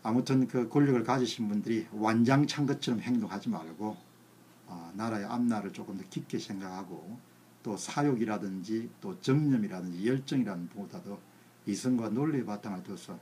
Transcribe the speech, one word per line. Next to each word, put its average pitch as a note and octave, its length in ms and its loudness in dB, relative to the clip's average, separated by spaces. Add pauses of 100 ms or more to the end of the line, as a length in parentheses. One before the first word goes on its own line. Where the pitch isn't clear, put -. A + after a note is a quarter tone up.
아무튼 B2+ 440 4
그 A#2+ 220 0
권력을 C#3 340 6
가지신 A#2+ 440 2
분들이 G#2+ 440 0
완장찬 A#2 760 4
것처럼 C3 340 0
행동하지 A2+ 500 -2
말고, F2 480 -6 (680)
아, E2+ 280 -14
나라의 G#2+ 300 -4
앞날을 A2+ 480 0
조금 F#2+ 240 -10
더 F#2 120 -10
깊게 - 280 -6
생각하고, F#2 840 -8 (440)
또 G#2+ 120 -4
사욕이라든지 A2 1160 0 (100)
또 F#2 200 -8
정념이라든지 G#2 840 2
열정이라는 A#2+ 640 0
것보다도 G2 500 -10 (460)
이성과 A2+ 440 0
논리의 C3+ 360 0
바탕을 G2+ 380 -8
둬서 F2+ 380 -12